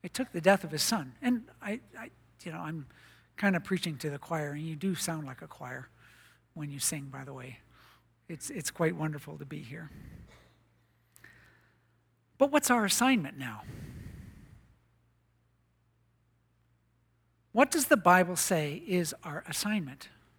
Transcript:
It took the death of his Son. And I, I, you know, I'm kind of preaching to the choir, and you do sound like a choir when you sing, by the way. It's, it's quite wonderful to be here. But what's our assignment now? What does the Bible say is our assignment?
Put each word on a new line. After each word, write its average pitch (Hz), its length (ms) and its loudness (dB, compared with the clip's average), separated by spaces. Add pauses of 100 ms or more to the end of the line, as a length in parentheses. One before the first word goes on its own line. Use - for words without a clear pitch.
It 180 120 -10
took - 180 -4
the 175 80 -4
death 190 240 6
of 156 80 -8
his 151 120 -2
Son. 147 380 0
And 247 220 2 (180)
I, 208 200 -6 (180)
I, - 100 -14 (340)
you 165 100 -8
know, 151 60 -8
I'm 156 260 -6 (500)
kind 196 200 4
of 165 80 0
preaching 170 320 -2
to 151 140 -4
the 143 100 -6
choir, 151 320 -4
and 147 100 -6
you 160 140 -6
do 185 200 -2
sound 156 300 -4
like 131 160 -14
a 143 60 -16
choir 131 400 -12 (680)
when 151 140 -8
you 143 80 -10
sing, 139 320 -4
by 135 140 -12
the 135 100 -14
way. 127 260 -14 (680)
It's, 160 220 -10
it's 226 200 -6
quite 170 280 0
wonderful 151 400 -6
to 143 80 -12
be 147 140 -12
here. 151 300 -14 (2500)
But 277 140 6
what's 285 180 4
our 240 140 6
assignment 220 540 4
now? 120 260 -8 (4000)
What 269 180 8
does 294 140 2
the 302 100 8
Bible 180 400 8
say 151 500 0
is 180 380 0
our 151 240 -8
assignment? 170 600 -4 (300)